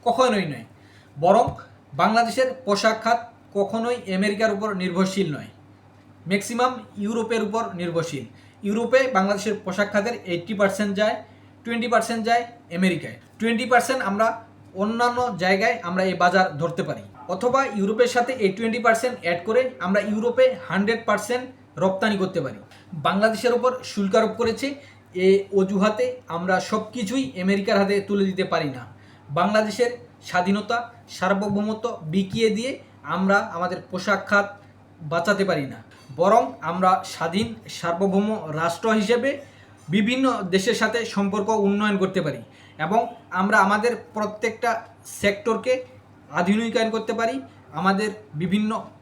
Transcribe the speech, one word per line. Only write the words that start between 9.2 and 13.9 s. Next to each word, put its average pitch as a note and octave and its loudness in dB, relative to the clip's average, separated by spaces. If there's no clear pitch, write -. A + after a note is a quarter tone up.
পোশাক G3 0
খাতের G#3+ 0
এইটটি E3+ -4
পার্সেন্ট G3+ 2
যায়, G#3+ 2
টোয়েন্টি A#3 -2
পার্সেন্ট A3+ 2
যায় A#3+ 4
আমেরিকায়, D3+ 0
টোয়েন্টি A3+ 0
পার্সেন্ট B3+ 4